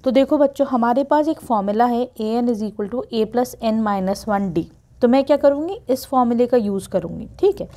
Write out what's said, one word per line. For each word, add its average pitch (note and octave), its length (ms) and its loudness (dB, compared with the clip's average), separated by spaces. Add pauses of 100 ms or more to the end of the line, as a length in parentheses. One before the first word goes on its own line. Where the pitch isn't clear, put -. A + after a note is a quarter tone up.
तो C4 80 0
देखो C4+ 260 4
बच्चों, C#4 300 2
हमारे A#3+ 360 0
पास D4 240 2
एक D#4 140 -4
फॉर्मूला G#3+ 440 0
है, A#3+ 180 0
ए A3+ 300 -6
एन A#3+ 200 0
is G#3 100 -6
equal G#3 300 -8
to B3 200 -6
A A3 180 0
plus B3 240 -2 (100)
N A3 220 0
minus G3 400 -2
one G3 260 0
D। D#3+ 140 -2 (340)
तो B3 60 4
मैं C4+ 160 4
क्या C#4+ 140 2
करूँगी, D4 420 0 (100)
इस C4 180 -2
फॉर्मूले A#3+ 400 2
का B3 100 2
यूज़ G3+ 320 -2
करूँगी, E3 400 -6 (100)
ठीक G4 220 2
है। - 160 -10